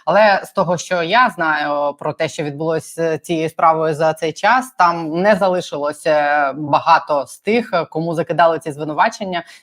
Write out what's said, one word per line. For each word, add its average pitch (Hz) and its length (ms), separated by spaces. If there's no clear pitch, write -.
Але 196 380
з - 80
того, 175 260
що 175 260
я 220 260
знаю 147 640
про 147 200
те, 156 160
що 165 140
відбулося 160 720
з - 40
цією 160 300
справою 160 440
за 156 200
цей 160 200
час, 254 440
там 165 320
не 190 260
залишилося 151 1200
багато 151 680
з - 120
тих, 220 180
кому 165 240
закидали 165 460
ці 160 120
звинувачення. 170 720